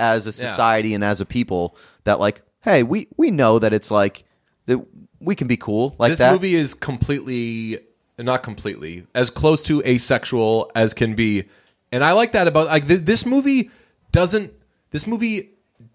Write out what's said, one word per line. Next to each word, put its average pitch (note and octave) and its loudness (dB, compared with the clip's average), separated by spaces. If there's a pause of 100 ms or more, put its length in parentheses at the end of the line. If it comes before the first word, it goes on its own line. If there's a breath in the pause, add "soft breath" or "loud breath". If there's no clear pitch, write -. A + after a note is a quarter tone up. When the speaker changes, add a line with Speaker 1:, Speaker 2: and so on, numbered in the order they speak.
Speaker 1:
as A2+ 2
a A2 -6
Speaker 2:
Yeah. B2 -6
Speaker 1:
society A2 2
and G#2 -2
as G2+ 0
a G2 -4
people F#2 -4 (260 soft breath)
that, G#2 0
like, G#2+ -2 (200)
hey, E3+ 4
we, D3+ -2 (100)
we D#4+ 2
know A#2 4
that G#2+ 2
it's, G#2+ -2
like, G2+ 0 (420)
that B2 0 (360)
we F3+ -4
can C#3 -4
be A#2+ 0
cool A2+ -4
like A#2+ 4
Speaker 2:
This E3 -2
Speaker 1:
that. B2+ 6
Speaker 2:
movie F3+ 2
is D3+ -2
completely, A#2+ -6 (400)
not B2 -2
completely, F2 -10
as A#2+ 0
close D#3 2
to D3+ 0
asexual A#2 0
as A2+ 2
can A2+ -2
be. G#2 0 (480 soft breath)
And B2+ -2
I D#3 4
like A#3 2
that F#3 2
about, D#3 2
like, D3+ 0
th-, F3 4
this G3+ 0
movie C4+ 2 (400 soft breath)
doesn't, F#3 0 (380)
this D3+ -8
movie A3 -4 (440)